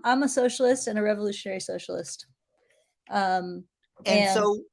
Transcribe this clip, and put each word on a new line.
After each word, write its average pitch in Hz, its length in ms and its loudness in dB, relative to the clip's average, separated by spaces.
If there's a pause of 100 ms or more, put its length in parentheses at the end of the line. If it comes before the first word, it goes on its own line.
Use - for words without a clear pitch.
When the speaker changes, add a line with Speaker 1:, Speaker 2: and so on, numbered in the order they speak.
Speaker 1:
I'm 254 180 4
a 277 60 2
socialist 254 580 2
and 214 100 -2
a 214 40 0
revolutionary 208 580 -2
socialist. 180 680 -10 (840)
Um, 185 540 -2 (400)
Speaker 2:
And 208 140 4
Speaker 1:
and 196 140 4
Speaker 2:
so 208 280 2 (120)